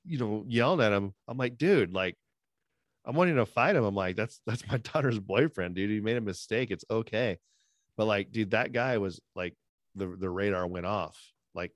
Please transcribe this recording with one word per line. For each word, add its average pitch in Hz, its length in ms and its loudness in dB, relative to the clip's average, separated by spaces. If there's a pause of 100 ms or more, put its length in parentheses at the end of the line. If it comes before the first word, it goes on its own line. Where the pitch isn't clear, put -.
you 165 140 -4
know, 107 300 -2
yelling 127 360 4
at 104 80 6
him. 98 220 0 (140)
I'm 120 80 -8
like, 123 220 -4
"Dude, 143 340 4
like, 92 240 -2 (880)
I'm 120 100 -6
wanting 170 220 4
to 113 100 4
fight 160 300 2
him." 120 80 4
I'm 98 100 0
like, 92 220 0
"That's, 107 300 -4
that's 113 200 -4
my 135 120 -2
<laughs> - 140 -8
daughter's 131 280 0
boyfriend, 98 560 0
dude. 98 140 0
He 107 100 0
made 110 160 0
a 117 60 -2
mistake. 110 480 -4
It's 90 200 -6
okay." 113 480 -2 (600)
But, 110 80 2
like, 101 260 -2
dude, 110 200 0
that 113 200 0
guy 123 260 0
was, 95 220 -2 (160)
like, 90 180 -6 (400)
the, 98 120 -4
the 92 240 -6
radar 92 360 0
went 87 200 -4
off, 95 300 -4 (380)
like, 90 220 -6